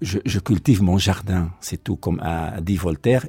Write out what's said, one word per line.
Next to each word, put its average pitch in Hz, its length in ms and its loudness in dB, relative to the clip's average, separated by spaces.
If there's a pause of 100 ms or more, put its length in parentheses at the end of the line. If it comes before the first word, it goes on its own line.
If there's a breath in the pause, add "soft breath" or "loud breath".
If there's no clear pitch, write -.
je, 98 240 -4
je 95 140 0
cultive 101 440 2
mon 90 140 6
jardin, 92 540 0 (100)
c'est - 200 -8
tout, 87 140 -4
comme - 260 -2
a 82 380 -4
dit 92 160 -2
Voltaire, 90 540 0